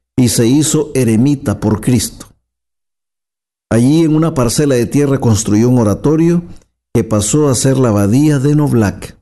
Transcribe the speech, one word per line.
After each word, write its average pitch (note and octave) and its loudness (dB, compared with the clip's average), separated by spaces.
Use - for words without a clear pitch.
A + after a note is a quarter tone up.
y B2+ 2
se A#2 0
hizo D3 0
eremita A#2+ 0
por G#2 -2
Cristo. - -2
Allí C3 2
en D#3 0
una D#3+ 0
parcela C3 0
de A#2+ 0
tierra C#3 0
construyó G#2+ 0
un B2+ 2
oratorio D#3+ 0
que A#2 0
pasó C#3+ 0
a C3 0
ser C3+ 0
la B2+ 2
abadía B2 2
de C#3+ 0
Noblac. A#2+ -2